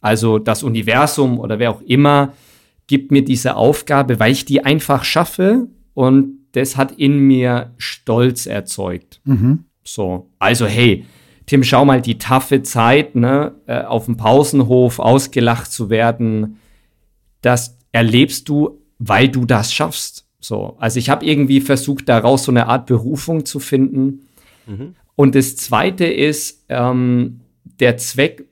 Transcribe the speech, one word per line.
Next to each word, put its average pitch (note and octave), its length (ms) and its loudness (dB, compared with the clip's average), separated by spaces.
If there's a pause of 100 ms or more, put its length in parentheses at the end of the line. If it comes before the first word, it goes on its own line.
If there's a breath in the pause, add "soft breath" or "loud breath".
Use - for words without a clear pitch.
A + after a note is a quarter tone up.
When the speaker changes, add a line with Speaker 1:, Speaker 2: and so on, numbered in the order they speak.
Speaker 1:
Also A2 380 0
das A2 240 -4
Universum B2 760 0
oder A2 200 -6
wer A#2 120 0
auch G#2+ 120 -8
immer C#3+ 500 2 (560 soft breath)
gibt C#3 240 0
mir C#3 120 4
diese B2+ 300 -2
Aufgabe, C3 640 0
weil B2+ 140 4
ich C3+ 120 -2
die C#3 200 0
einfach C#3 400 0
schaffe G3 640 0 (260)
und C3+ 440 2 (140)
das C3+ 240 -4
hat C3+ 160 -2
in C#3+ 280 0
mir B2 580 2
Stolz A#2+ 680 -2
erzeugt. F#2+ 800 -10
Speaker 2:
Mhm. C3+ 400 0 (200)
Speaker 1:
So, F#2 540 -8
also A#2 280 2
hey, G#2+ 380 2 (420 loud breath)
Tim, C#3 180 2
schau B2+ 200 4
mal, C3+ 180 4
die A#2 160 -6
taffe C3+ 440 0
Zeit, C3 520 0
ne, C3 400 0 (120)
äh, B2 160 -6
auf A#2 240 -6
dem A#2 100 -4
Pausenhof B2 840 2
ausgelacht A#2 720 0
zu G#2 180 -8
werden, A2 680 -2 (840 loud breath)
das A#2+ 380 -2 (140)
erlebst A#2 560 2
du, D3 320 -2 (180)
weil A#2 300 2
du C3+ 160 -2
das A#2 280 0
schaffst. - 540 -8 (140)
So, G2+ 380 -10
also A2+ 200 -2
ich A#2+ 120 -4
hab D3+ 120 0
irgendwie C#3+ 380 2
versucht, C3+ 480 -4
daraus B2 360 2
so C3 80 -2
eine A#2+ 140 2
Art B2 200 -2
Berufung C#3 580 -2
zu - 160 -10
finden. C3+ 640 -2 (400 soft breath)
Speaker 3:
Mhm. A#2+ 280 -14 (200)
Speaker 1:
Und C#3 200 4
das C3+ 220 2
Zweite F#3 500 -2
ist, - 640 -4
ähm, B2 720 -2 (240)
der A#2+ 320 0
Zweck C#3 560 -4